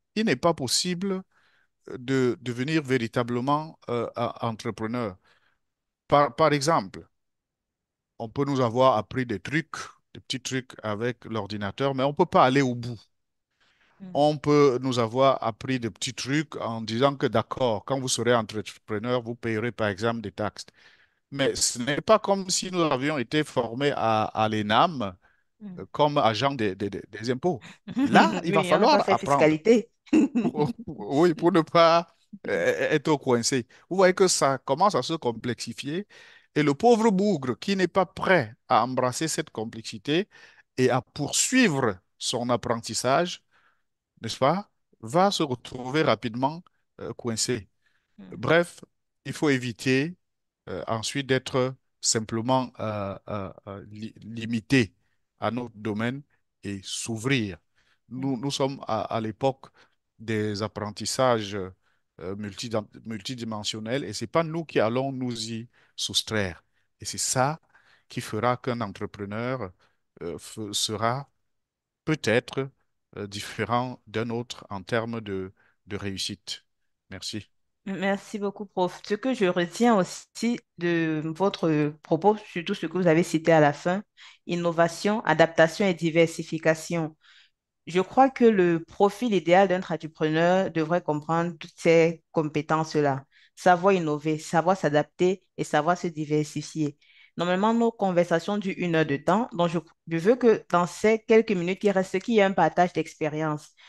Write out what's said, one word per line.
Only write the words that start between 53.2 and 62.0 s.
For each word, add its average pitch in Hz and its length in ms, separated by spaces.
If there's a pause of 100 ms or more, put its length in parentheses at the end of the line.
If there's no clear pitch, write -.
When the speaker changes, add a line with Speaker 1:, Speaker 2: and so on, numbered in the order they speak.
Speaker 1:
euh, 98 240 (140)
euh, 98 240
li-, 107 300
limité 113 720 (440)
à 107 120
notre 117 260
domaine 110 460 (400)
et 101 200
s'ouvrir. 113 760 (520)
Nous, 131 280
Speaker 2:
Mm. 107 40
Speaker 1:
nous 139 100
sommes 139 360
à, 107 160
à - 180
l'époque 110 460 (520)
des 107 440
apprentissages, 107 920
euh, - 800